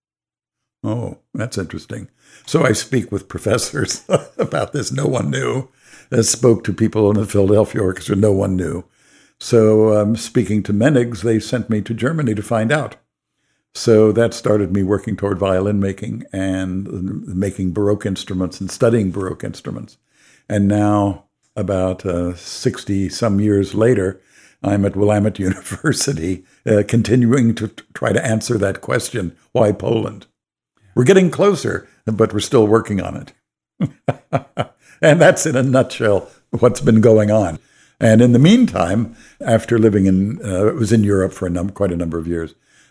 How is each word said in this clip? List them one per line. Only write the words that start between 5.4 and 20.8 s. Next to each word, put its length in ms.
I 120
spoke 420
to 80
people 380
in 80
the 80
Philadelphia 560
Orchestra. 340
No 160
one 240
knew. 280
So, 640
um, 160
speaking 460
to 100
Menigs, 480
they 180
sent 300
me 140
to 100
Germany 420
to 80
find 300
out. 240
So 380
that 200
started 400
me 100
working 340
toward 220
violin 420
making 520
and 920
making 480
Baroque 320
instruments 520
and 120
studying 400
Baroque 340
instruments. 540
And 180
now, 600